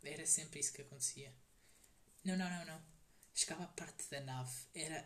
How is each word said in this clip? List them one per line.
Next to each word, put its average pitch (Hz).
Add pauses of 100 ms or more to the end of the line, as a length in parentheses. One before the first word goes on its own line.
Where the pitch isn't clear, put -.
Era 151
sempre 156
isso 143
que -
acontecia. - (920)
Não, 185
não, 180
não, 175
não. 160 (520)
Chegava 165
à 175
parte -
da 139
nave. 131 (220)
Era 156